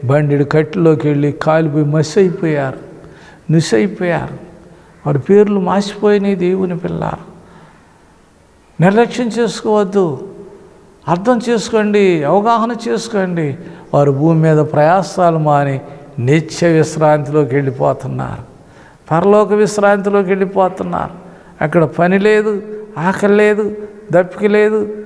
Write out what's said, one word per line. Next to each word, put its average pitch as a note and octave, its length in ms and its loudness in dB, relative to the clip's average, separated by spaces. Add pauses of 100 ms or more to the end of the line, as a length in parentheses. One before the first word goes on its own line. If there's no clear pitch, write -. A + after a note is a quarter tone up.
బండిడు C#3+ 400 2
కట్టెలోకి D#3 640 2
వెళ్ళి C#3+ 240 0
కాలిపోయి D#3 540 0
మసి D3+ 340 0
అయిపోయారు, D#3 580 0 (760)
నుసి D#3+ 240 2
అయిపోయారు. F3+ 580 -2 (720)
వారి C#3+ 140 0
పేర్లు G3+ 400 4
మాసిపోయినాయి G3+ 760 0
దేవుని F3+ 420 -2
పిల్లారం. - 540 -8 (1500)
నిర్లక్ష్యం A3+ 460 2
చేసుకోవద్దు, G3+ 1000 -2 (800)
అర్థం G3 320 0 (100)
చేసుకోండి, G#3 760 2
అవగాహన A3 520 0 (120)
చేసుకోండి. F3+ 680 -4 (360)
వారు C#3+ 180 4
భూమి D#3+ 300 2
మీద D#3 160 4
ప్రయాసాలు E3 800 2
మాని C#3+ 420 0 (400)
నిత్య D#3 480 0
విశ్రాంతిలోకి D3+ 880 2
వెళ్ళిపోతున్నారు, C3 880 -4 (680)
పరలోక G3+ 420 2
విశ్రాంతిలోకి G3+ 760 0
వెళ్ళిపోతున్నారు. F#3 800 -2 (520)
అక్కడ D#3+ 200 2
పని E3+ 360 0
లేదు, G#3+ 420 2 (360)
ఆకలి F#3+ 380 0
లేదు, G#3 400 2 (360)
దప్పిక F#3 400 0
లేదు G#3+ 360 2 (180)